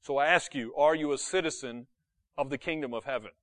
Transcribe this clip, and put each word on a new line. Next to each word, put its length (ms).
So 160
I 80
ask 280
you, 220
are 180
you 180
a 60
citizen 680
of 140
the 80
kingdom 360
of 100
heaven? 260